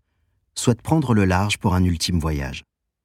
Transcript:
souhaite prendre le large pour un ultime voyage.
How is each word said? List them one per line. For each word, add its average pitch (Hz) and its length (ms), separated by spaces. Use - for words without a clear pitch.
souhaite - 260
prendre 147 320
le 104 140
large 95 320
pour - 160
un 92 100
ultime 87 360
voyage. 71 440